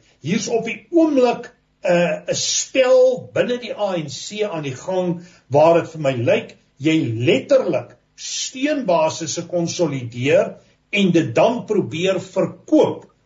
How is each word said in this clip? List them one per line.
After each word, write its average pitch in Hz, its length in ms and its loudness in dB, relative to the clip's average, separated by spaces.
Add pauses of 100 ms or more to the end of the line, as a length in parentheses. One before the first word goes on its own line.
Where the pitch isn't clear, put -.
(200)
Hier's 202 280 -4
op 233 160 -2
die 220 260 -10
oomblik, 285 600 2 (320)
eh, 175 460 0
'n 175 60 -2
spel 254 1000 2
binne 240 280 -2
die - 180 -10
A 190 180 -2
N 151 120 -6
C 208 340 -10
aan 160 200 -4
die 135 120 -8
gang 180 460 -4 (280)
waar 160 320 6
dit 160 100 -4
vir 160 100 -12
my 135 120 0
lyk 143 440 -2 (220)
jy 143 380 0
letterlik 202 800 0 (200)
steunbasisse 175 1300 -2
konsolideer 143 1080 -2 (360)
en 196 200 2
dit 143 240 0
dan 220 300 2
probeer 175 560 -2
verkoop - 840 0 (200)